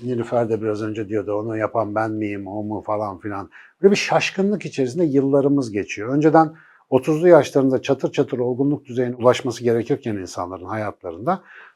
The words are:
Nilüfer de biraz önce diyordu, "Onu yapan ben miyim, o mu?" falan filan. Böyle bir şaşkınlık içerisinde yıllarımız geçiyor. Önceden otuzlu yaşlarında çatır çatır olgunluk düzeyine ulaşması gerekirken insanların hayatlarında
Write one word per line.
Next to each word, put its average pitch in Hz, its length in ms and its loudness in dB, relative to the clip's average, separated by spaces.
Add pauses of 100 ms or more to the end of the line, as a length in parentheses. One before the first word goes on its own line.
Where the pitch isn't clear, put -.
Nilüfer 120 460 -2
de 110 120 -2
biraz 107 200 -4
önce 107 280 -6
diyordu, 104 240 -4
"Onu 110 240 -4
yapan 107 380 -2
ben 110 160 -2
miyim, 101 360 -6
o 104 160 -8
mu?" 104 180 -6
falan 104 380 -4
filan. 101 300 -10 (320)
Böyle 196 100 8
bir 202 40 2
şaşkınlık 190 720 -2
içerisinde 139 400 -2
yıllarımız 139 640 2
geçiyor. 101 440 -6
Önceden 156 380 4 (360)
otuzlu 156 380 2
yaşlarında 135 540 6
çatır 139 300 -2
çatır 131 280 -2
olgunluk 135 460 0
düzeyine 123 300 -2
ulaşması 120 480 2
gerekirken 117 520 0
insanların 90 500 -8
hayatlarında 104 760 -6 (340)